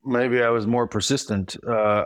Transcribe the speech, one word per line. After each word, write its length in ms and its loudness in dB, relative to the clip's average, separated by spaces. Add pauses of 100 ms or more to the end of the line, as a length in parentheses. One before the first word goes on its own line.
maybe 360 2
I 80 2
was 180 0
more 200 2
persistent. 720 -2 (100)
Uh, 380 2